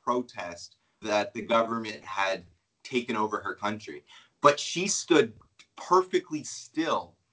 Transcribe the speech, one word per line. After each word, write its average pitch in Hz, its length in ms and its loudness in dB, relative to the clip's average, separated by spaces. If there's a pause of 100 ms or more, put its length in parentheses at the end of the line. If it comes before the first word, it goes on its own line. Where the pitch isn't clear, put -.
protest 120 720 -6 (260)
that 104 320 0
the 110 80 -8
government 113 640 0
had 95 400 -2 (380)
taken 120 340 -2
over 107 240 0
her 95 140 -8
country. 104 500 -6 (360)
But 143 180 6
she - 280 -2
stood 139 480 4 (420)
perfectly 175 680 0
still - 680 -4 (200)